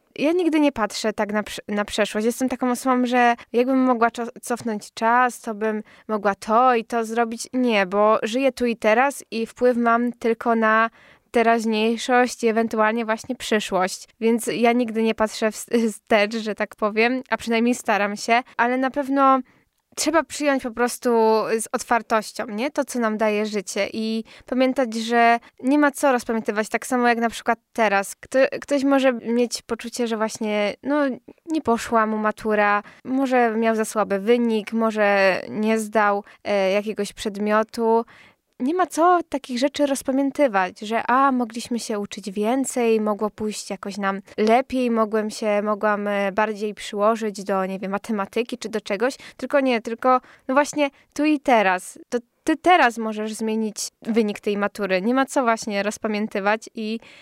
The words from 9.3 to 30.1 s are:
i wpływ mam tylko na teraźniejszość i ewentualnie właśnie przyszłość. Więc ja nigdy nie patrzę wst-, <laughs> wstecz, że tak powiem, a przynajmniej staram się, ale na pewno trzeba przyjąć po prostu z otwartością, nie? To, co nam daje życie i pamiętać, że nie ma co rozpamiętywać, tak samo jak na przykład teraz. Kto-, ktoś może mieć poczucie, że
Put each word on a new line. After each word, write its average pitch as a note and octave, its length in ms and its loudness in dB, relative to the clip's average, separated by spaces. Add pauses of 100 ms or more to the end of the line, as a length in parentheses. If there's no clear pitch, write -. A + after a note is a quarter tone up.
i A3+ 160 -4
wpływ B3 300 0
mam A#3 360 2
tylko A#3 420 0
na A3 360 2 (400)
teraźniejszość A3+ 1120 2
i A#3 40 4
ewentualnie A3+ 560 0
właśnie A3 320 -4
przyszłość. G3 720 -2 (120)
Więc A3+ 260 2
ja A#3 260 2
nigdy A3+ 300 0
nie A3 120 2
patrzę A3 360 -2
wst-, - 200 -14 (100)
<laughs> A3+ 120 0
wstecz, G#3+ 440 0
że G#3+ 180 -4
tak G#3 220 -8
powiem, A3+ 540 0
a A3 60 0
przynajmniej A#3 380 0
staram G3+ 420 -2
się, A#3 260 0 (140)
ale A#3+ 200 0
na C4 140 -2
pewno C4+ 500 2 (560)
trzeba D#4 260 2
przyjąć C#4 400 -2
po B3+ 80 -6
prostu A#3+ 400 -2 (480)
z G#3+ 140 -6
otwartością, A3+ 720 -2
nie? A#3+ 240 -4
To, D4 140 -2
co - 140 -6
nam G#3+ 200 -2
daje G#3+ 280 0
życie G#3 460 -4
i A3 320 -4 (220)
pamiętać, B3+ 480 0
że A#3 440 4 (240)
nie C4+ 160 2
ma D4 120 4
co C#4 220 2
rozpamiętywać, A3 560 -2
tak - 180 -6
samo B3 220 0
jak A#3 100 2
na A#3 120 0
przykład - 280 -4 (140)
teraz. G3 440 0
Kto-, - 440 0
ktoś C#4 240 -2
może C4+ 280 4
mieć A#3 500 -2
poczucie, A#3+ 440 -6
że A3+ 100 -4